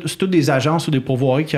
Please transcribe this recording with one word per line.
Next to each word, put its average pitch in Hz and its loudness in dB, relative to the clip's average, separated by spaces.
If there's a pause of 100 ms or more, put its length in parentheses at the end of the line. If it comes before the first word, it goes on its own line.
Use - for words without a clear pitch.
c'est 156 -6
toutes 190 -2
des 156 2
agences 147 0
ou 160 0
des 131 0
pourvoiries 131 0
qui, 151 -2